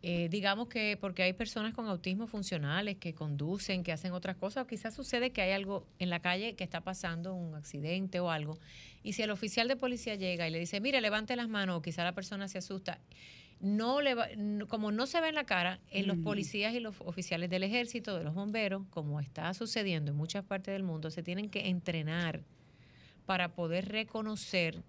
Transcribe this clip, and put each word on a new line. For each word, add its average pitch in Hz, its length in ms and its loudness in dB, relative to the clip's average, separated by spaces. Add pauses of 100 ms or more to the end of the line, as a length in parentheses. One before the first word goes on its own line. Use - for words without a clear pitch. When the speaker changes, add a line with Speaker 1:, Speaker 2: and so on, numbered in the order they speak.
Speaker 1:
eh, 170 280 2
digamos 202 360 2
que 214 320 0
porque 190 220 0
hay 185 120 6
personas 220 420 -2
con 233 120 -2
autismo 185 380 0
funcionales 190 720 0
que 170 160 -6
conducen, 165 720 -2
que 165 80 -2
hacen 175 220 -2
otras 180 220 -2
cosas, 208 280 -2
o 247 40 -6
quizás 220 280 -6
sucede 254 360 0
que 214 120 0
hay 185 80 4
algo 196 340 0 (140)
en 180 100 2
la 170 120 2
calle 190 340 0
que - 80 -4
está 165 180 -4
pasando, 185 540 -2
un 170 180 -4
accidente 165 680 -2
o 175 120 2
algo, 156 260 0 (460)
y 214 100 -4
si 226 80 -2
el 214 80 2
oficial 214 380 2
de 269 80 4
policía 240 400 -2
llega 180 320 0
y 160 40 0
le 165 80 0
dice, 175 220 -2
"Mire, 262 200 4
levante 214 340 2
las 240 140 -2
manos", 196 280 2
o 160 60 0
quizá 175 200 -2
la 175 120 2
persona 196 320 -4
se 190 100 -6
asusta, 185 420 -6 (600)
no 226 420 2
le 269 140 6
va, 233 160 2
n-, 208 340 -2
como 214 260 0
no 226 140 2
se 330 160 2
ve 320 80 4
en 311 60 -2
la 294 80 2
cara, 185 360 2 (120)
en 196 160 2
los 190 100 4
Speaker 2:
Ujú. 165 60 0
Speaker 1:
policías 202 500 0
y 240 60 0
los 214 220 -4
oficiales 175 500 -2
del 185 120 2
ejército, 233 540 0
de 165 60 -2
los 156 100 0
bomberos, 202 560 0
como 147 300 -2
está 160 340 -2
sucediendo 185 580 0
en 147 60 2
muchas 165 260 0
partes 196 300 -2
del 196 100 -2
mundo, 160 280 -2
se 165 100 -6
tienen 185 280 -4
que 190 200 0
entrenar 165 720 0 (840)
para 180 260 2
poder 175 360 0
reconocer 214 1000 0